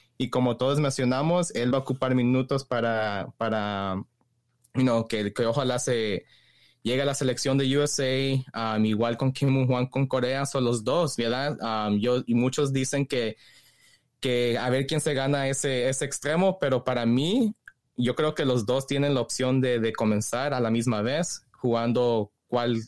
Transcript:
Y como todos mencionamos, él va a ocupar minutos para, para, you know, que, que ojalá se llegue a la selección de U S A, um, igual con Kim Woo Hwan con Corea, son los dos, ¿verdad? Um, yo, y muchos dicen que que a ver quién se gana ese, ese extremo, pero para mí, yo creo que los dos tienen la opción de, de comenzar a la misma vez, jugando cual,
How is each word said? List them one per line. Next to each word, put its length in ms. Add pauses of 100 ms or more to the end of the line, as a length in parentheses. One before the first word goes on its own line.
(180)
Y 100
como 300
todos 220
mencionamos, 760
él 180
va 60
a 20
ocupar 340
minutos 500
para, 760
para, 640 (720)
you 80
know, 260
que, 240
que 140
ojalá 320
se 480 (560)
llegue 200
a 40
la 80
selección 420
de 220
U 60
S 680
A, 240
um, 80
igual 320
con 160
Kim 240
Woo 100
Hwan 200
con 200
Corea, 380
son 200
los 200
dos, 320
¿verdad? 440
Um, 400
yo, 260
y 80
muchos 380
dicen 340
que 300 (840)
que 380
a 120
ver 160
quién 140
se 140
gana 340
ese, 400
ese 160
extremo, 540
pero 260
para 220
mí, 480 (420)
yo 180
creo 200
que 100
los 220
dos 200
tienen 280
la 60
opción 400
de, 200
de 120
comenzar 640
a 60
la 100
misma 320
vez, 500
jugando 800 (140)
cual, 420